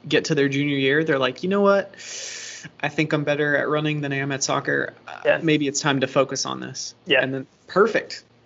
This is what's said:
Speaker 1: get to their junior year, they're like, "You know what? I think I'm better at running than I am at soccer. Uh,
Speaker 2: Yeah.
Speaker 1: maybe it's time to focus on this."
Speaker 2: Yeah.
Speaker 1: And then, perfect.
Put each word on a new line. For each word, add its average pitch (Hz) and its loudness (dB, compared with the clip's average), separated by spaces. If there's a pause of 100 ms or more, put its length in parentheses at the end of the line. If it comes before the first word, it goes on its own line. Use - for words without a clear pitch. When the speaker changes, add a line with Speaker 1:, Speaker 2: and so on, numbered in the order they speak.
Speaker 1:
get - 2
to 160 0
their 139 4
junior 143 0
year, 139 4
they're 151 2
like, 127 -2
"You 185 0
know 202 2
what? 196 4 (880)
I 147 -2
think 156 -2
I'm 147 2
better 147 2
at 127 0
running 151 0
than 139 -4
I 139 -2
am 139 -2
at 135 -4
soccer. 139 -2 (140)
Uh, - -14
Speaker 2:
Yeah. 151 4
Speaker 1:
maybe 147 2
it's - -2
time 139 2
to 131 2
focus 135 0
on 131 -6
this." - -12 (100)
Speaker 2:
Yeah. 131 2
Speaker 1:
And 135 -2
then, 131 -6 (200)
perfect. - 0 (220)